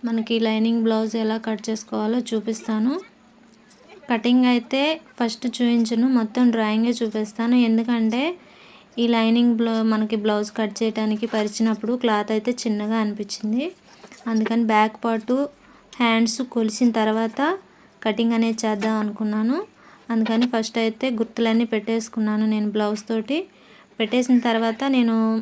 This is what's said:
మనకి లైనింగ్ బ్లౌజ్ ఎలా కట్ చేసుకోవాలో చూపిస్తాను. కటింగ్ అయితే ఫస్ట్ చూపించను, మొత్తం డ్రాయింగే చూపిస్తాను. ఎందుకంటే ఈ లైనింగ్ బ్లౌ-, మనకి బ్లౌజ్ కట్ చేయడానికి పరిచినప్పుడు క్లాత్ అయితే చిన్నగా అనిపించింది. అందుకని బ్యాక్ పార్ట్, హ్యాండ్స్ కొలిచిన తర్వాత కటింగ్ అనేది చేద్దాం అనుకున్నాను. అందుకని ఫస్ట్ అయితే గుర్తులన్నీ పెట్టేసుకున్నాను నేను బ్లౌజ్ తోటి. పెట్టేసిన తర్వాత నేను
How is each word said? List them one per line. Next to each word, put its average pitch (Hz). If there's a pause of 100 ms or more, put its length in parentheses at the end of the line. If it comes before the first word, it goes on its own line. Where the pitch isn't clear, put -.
మనకి 226 (100)
లైనింగ్ 226
బ్లౌజ్ 220 (100)
ఎలా 214 (100)
కట్ 214
చేసుకోవాలో 220 (100)
చూపిస్తాను. 220 (1160)
కటింగ్ 247
అయితే 240 (360)
ఫస్ట్ - (100)
చూపించను, 240 (100)
మొత్తం 240
డ్రాయింగే 220
చూపిస్తాను. 220 (140)
ఎందుకంటే 226 (840)
ఈ 240
లైనింగ్ 233
బ్లౌ-, 226 (100)
మనకి 214
బ్లౌజ్ 208
కట్ 208
చేయడానికి 220
పరిచినప్పుడు 214
క్లాత్ 208
అయితే 220 (100)
చిన్నగా 214
అనిపించింది. 214 (640)
అందుకని 226
బ్యాక్ 214 (100)
పార్ట్, 226 (680)
హ్యాండ్స్ 226 (160)
కొలిచిన 226 (100)
తర్వాత 220 (640)
కటింగ్ 226
అనేది 226
చేద్దాం 220
అనుకున్నాను. 214 (540)
అందుకని 226
ఫస్ట్ 226
అయితే 226 (100)
గుర్తులన్నీ 226
పెట్టేసుకున్నాను 214
నేను 214
బ్లౌజ్ 208
తోటి. 226 (580)
పెట్టేసిన 247
తర్వాత 226 (100)
నేను 233 (260)